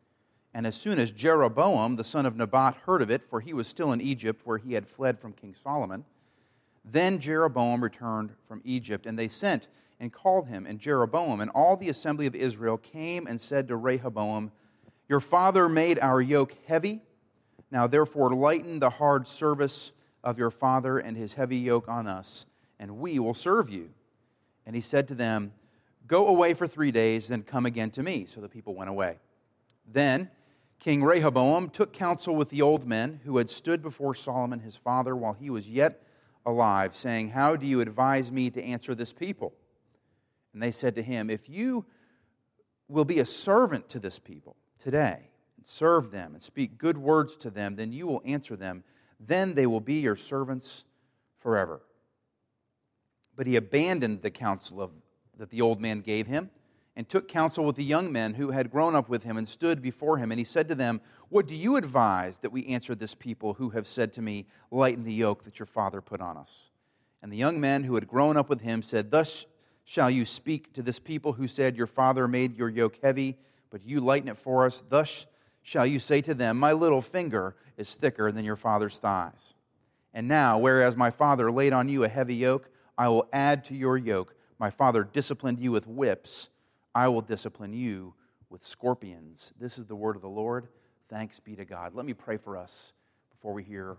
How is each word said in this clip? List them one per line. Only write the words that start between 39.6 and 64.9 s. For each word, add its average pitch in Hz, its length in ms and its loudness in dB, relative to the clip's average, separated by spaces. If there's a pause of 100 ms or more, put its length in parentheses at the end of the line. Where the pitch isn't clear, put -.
And 107 100 -12
they 120 120 -4
said 120 220 -2
to 113 60 -6
him, 110 280 -4
"If 110 180 -6
you 226 380 -4 (1040)
will 147 160 2
be 160 140 0
a - 60 4
servant 202 640 0
to 123 140 -12
this 95 180 -10
people - 380 -20 (220)
today, 127 500 -2 (260)
and - 100 -20
serve 156 460 2
them, 90 220 -12
and 85 100 -20
speak 113 340 -6
good 160 200 0
words 147 400 2
to 120 120 -12
them, 101 280 -6
then 110 160 -6
you 160 120 -10
will 147 200 -4
answer 131 320 -6
them. 92 260 -10 (340)
Then 180 360 0
they 139 120 4
will 113 140 2
be 139 220 -2
your 110 160 0
servants 135 680 -8 (540)
forever." 95 460 -2 (1500)
But 131 100 -6
he 123 100 2
abandoned 120 680 0
the 104 80 -2
counsel 98 500 -6
of, 95 80 -8 (480)
that 107 140 -16
the 113 100 -2
old 113 180 4
man 107 220 -4
gave 107 240 -4
him, 156 240 -6 (460)
and 113 120 -10
took 190 200 -2
counsel 160 380 0
with 143 100 0
the 143 80 -6
young 156 280 0
men 113 220 -2
who 139 160 -6
had 131 220 -2
grown 160 240 2
up 131 140 0
with 120 120 -2
him 113 160 -8
and 110 100 -6
stood 165 320 -2
before 143 380 -2
him. 117 140 -2
And 113 80 -4
he 117 40 -2
said 156 260 -2
to 165 40 -2
them, 117 280 -2 (280)
"What 196 160 4
do 143 80 -12
you 190 220 0
advise 113 640 2
that 110 120 -8
we 127 140 -8
answer 123 300 -6
this 107 180 -10
people 110 400 -8
who 127 160 -8
have 107 180 -6
said 110 260 -2
to 117 100 -10
me, 104 240 -8 (240)
'Lighten 123 320 0